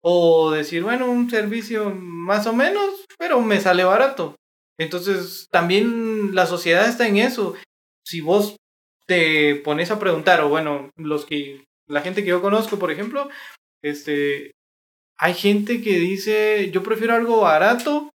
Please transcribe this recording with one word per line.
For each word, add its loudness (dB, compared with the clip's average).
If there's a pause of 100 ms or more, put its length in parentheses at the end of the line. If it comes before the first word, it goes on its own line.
¿O 6
decir, -2
bueno, -2
un 0
servicio -2
más -4
o -2
menos, -2 (140)
pero 0
me 2
sale 2
barato? 2 (420)
Entonces, -6
también 0
la 4
sociedad 2
está -2
en 2
eso. -2 (500)
Si -10
vos 0 (500)
te 4
pones -4
a -2
preguntar, 4
o 2
bueno, -2
los -6
que, -8 (220)
la -2
gente -4
que -2
yo 2
conozco, 0
por -2
ejemplo, -6 (540)
este, -4 (680)
hay 0
gente 0
que 0
dice, -2
"Yo -2
prefiero -2
algo 2
barato 2